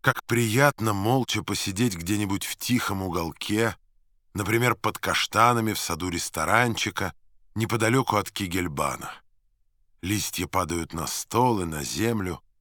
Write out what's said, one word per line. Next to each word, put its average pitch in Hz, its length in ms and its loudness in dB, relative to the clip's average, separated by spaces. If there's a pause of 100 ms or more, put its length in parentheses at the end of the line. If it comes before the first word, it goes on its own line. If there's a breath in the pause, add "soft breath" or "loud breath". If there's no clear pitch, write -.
Как 123 220 0
приятно 117 680 2
молча 107 500 2
посидеть 101 520 -2
где-нибудь 98 500 -2
в - 100 -8
тихом 110 460 -2
уголке, 92 760 -2 (580)
например, 110 420 2
под - 220 -4
каштанами 110 760 2
в - 60 -4
саду 87 300 -2
ресторанчика, 98 1040 0 (420)
неподалеку 113 600 2
от 101 160 0
Кигельбана. 87 800 -4 (920)
Листья 90 460 -2
падают 85 460 -2
на 82 140 -6
стол 117 540 2
и 87 40 -2
на 78 180 -4
землю. 95 580 -4 (200)